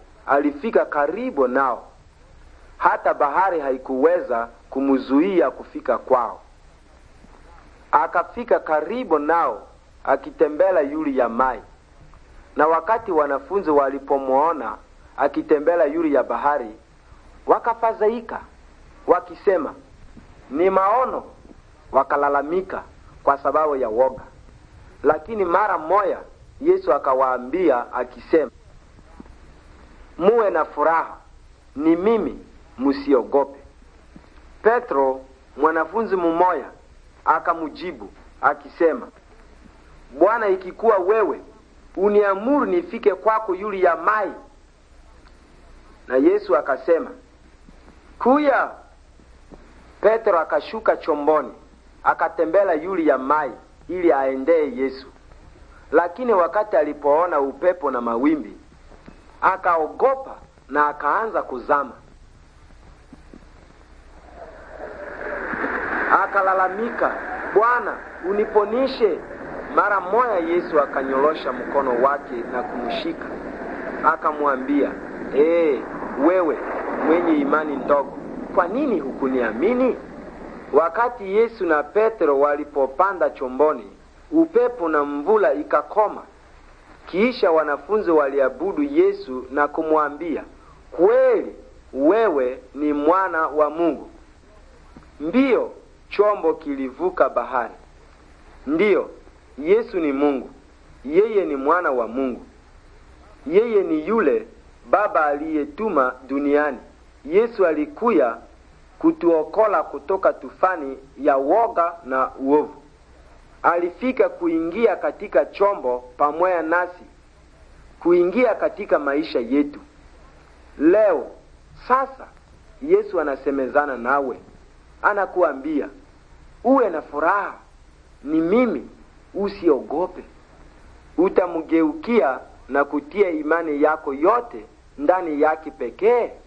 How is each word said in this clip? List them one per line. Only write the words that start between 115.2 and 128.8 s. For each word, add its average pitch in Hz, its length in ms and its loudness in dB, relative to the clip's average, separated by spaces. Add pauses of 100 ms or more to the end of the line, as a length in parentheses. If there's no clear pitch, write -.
chombo 139 580 0 (140)
pamoja 165 440 2
nasi, 170 420 -2 (960)
kuingia 185 560 2
katika 175 440 -2
maisha 143 400 -2
yetu. 139 400 0 (1000)
Leo, 175 480 2 (600)
sasa, 262 400 -2 (540)
Yesu 185 400 2
anasemezana 139 760 -2
nawe. 123 420 -2 (640)
Anakuambia, 160 880 -2 (760)
"Uwe 247 260 2
na 156 120 -6
furaha. 160 520 -2 (680)
Ni 160 180 -2
mimi, 190 480 0 (440)